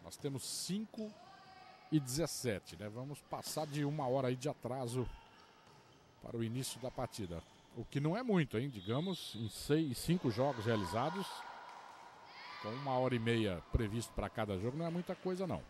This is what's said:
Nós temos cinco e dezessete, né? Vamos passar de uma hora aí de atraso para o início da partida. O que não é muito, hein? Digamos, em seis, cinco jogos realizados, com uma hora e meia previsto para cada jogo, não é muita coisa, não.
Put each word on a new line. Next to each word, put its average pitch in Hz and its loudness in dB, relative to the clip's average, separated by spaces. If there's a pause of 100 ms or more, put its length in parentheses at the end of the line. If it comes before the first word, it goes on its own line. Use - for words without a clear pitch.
Nós - -12
temos 139 -4
cinco 214 -4 (800)
e 156 8
dezessete, 127 0
né? 104 -6
Vamos 131 -8 (100)
passar 151 -4
de 147 0
uma 143 2
hora 127 4
aí 127 4
de 131 -2
atraso 123 -2 (1160)
para 113 -6
o 117 0
início 120 -2
da 123 -4
partida. 95 -4 (320)
O 113 -6
que - -2
não 156 2
é 254 -2
muito, 180 4
hein? 135 0
Digamos, 127 -2
em 107 -2
seis, 151 4
cinco 165 4
jogos 123 2
realizados, 117 2 (1400)
com 107 -2
uma 131 2
hora 127 6
e 117 6
meia 113 4 (100)
previsto 110 2
para 104 -2
cada 104 -2
jogo, 120 -2
não 165 -2
é 165 -2
muita 175 -4
coisa, 185 -2
não. 110 -2